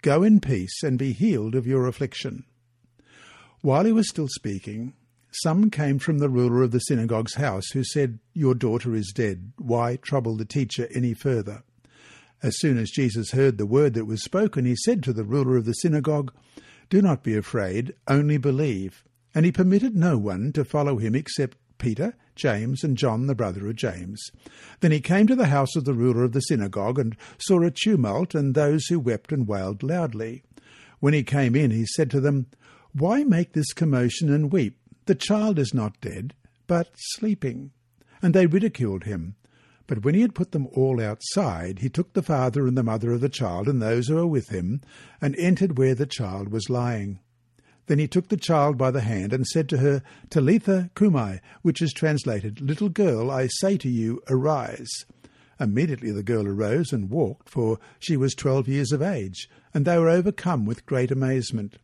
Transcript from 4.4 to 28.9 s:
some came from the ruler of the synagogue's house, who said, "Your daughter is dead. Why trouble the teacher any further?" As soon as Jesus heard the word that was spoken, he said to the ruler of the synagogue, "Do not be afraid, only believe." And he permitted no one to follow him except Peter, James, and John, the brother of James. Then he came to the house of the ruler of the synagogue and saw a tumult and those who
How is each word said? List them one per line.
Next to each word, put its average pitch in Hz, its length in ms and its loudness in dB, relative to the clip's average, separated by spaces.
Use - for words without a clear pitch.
some 190 400 2
came 139 300 0
from 156 180 -2
the 143 100 2
ruler 123 360 4
of 117 80 0
the 123 80 2
synagogue's 113 560 -2
house, 107 360 -4
who 135 120 -2
said, 127 340 -2
"Your 131 220 2
daughter 120 380 -2
is 101 200 -4
dead. 101 420 -4
Why 120 400 -2
trouble 117 400 -4
the 110 80 -6
teacher 120 480 -4
any 123 220 0
further?" 107 480 -4
As 117 160 -2
soon 139 180 2
as 113 140 -2
Jesus 117 400 -2
heard 131 260 2
the 104 80 -2
word 127 300 2
that 113 100 -2
was 110 200 -6
spoken, 185 400 -2
he 123 120 2
said 220 280 0
to 127 80 -2
the 110 120 -4
ruler 127 320 2
of 117 80 2
the 113 100 -2
synagogue, 151 580 0
"Do 196 100 6
not 180 220 4
be 110 140 0
afraid, 104 580 -2
only 147 280 4
believe." 131 680 -2
And 160 120 4
he 185 60 4
permitted 202 440 2
no 165 220 4
one 104 360 -2
to 151 100 0
follow 143 340 0
him 113 160 0
except - 420 -4
Peter, 135 360 -2
James, 120 500 -2
and 135 120 0
John, 123 300 0
the 139 80 0
brother 101 340 -4
of 113 80 -6
James. 95 440 -6
Then 165 120 4
he 151 80 2
came 196 260 4
to 254 100 4
the 220 120 2
house 139 280 2
of 143 80 -2
the 139 100 0
ruler 120 300 2
of 120 80 0
the 135 80 0
synagogue 107 580 -2
and 113 180 -4
saw 180 220 2
a 170 100 2
tumult 151 640 0
and 139 200 0
those 147 320 2
who 175 140 0